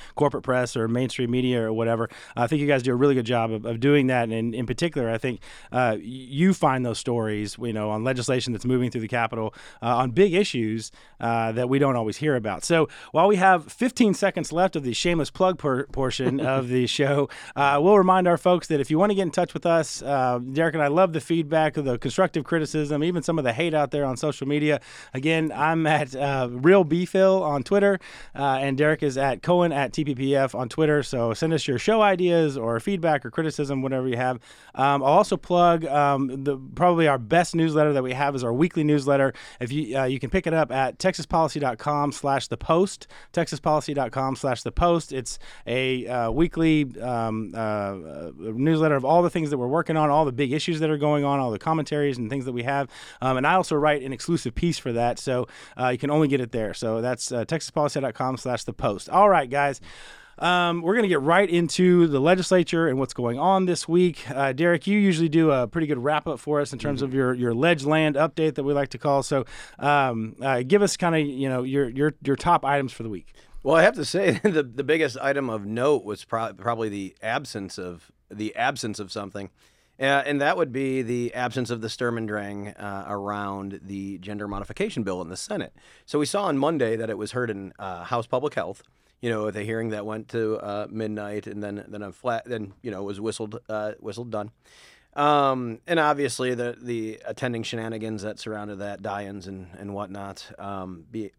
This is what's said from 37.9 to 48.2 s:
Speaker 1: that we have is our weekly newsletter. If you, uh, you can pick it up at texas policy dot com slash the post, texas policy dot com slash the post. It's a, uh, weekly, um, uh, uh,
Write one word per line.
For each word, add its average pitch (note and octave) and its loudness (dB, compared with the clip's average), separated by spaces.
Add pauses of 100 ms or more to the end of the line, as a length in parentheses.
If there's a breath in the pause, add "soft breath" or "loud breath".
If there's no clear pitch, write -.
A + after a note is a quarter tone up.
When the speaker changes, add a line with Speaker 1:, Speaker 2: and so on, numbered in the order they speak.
Speaker 1:
that C3+ 2
we B2+ -4
have C#3 0
is B2+ -2
our A#2 0
weekly D#3 2
newsletter. C#3 4 (260 loud breath)
If B2 -6
you, C#3 -4
uh, C3+ 0
you C3 -2
can B2 -6
pick F#3 0
it D#3+ 0
up D#3+ 2
at C3 0
texas - -2
policy D#3+ 0
dot B2+ -2
com C#3+ 0
slash C#3 -2
the A#2 -6
post, - 0 (260 loud breath)
texas D#3+ -2
policy D3+ 0
dot C3 -2
com C3 -2
slash B2+ -4
the A#2+ -6
post. E3+ 0
It's C3 -8 (280 loud breath)
a, B2+ -2
uh, A#2 -2
weekly, D#3+ 2 (140)
um, A2+ -4
uh, G#2+ -8
uh, F#2+ -6